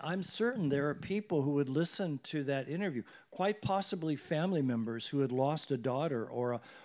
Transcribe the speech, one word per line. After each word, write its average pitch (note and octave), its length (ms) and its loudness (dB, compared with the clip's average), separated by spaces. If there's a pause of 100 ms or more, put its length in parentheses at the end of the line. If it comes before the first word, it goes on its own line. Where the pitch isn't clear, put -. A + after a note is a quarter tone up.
I'm F3 180 -2
certain G#3+ 480 0
there C#3 200 2
are C#3+ 40 0
people F#3+ 480 0
who C#3+ 120 2
would C#3+ 140 2
listen D#3 580 0
to D3+ 180 -2
that C3+ 260 -2
interview, D#3+ 320 -2 (300)
quite G#3 280 0
possibly F#3+ 560 0
family E3 460 2
members A#2 460 0
who C#3 140 2
had C3+ 100 2
lost C3+ 400 2
a C#3 60 2
daughter B2+ 500 0
or B2 240 -2
a, A#2+ 100 -4 (240)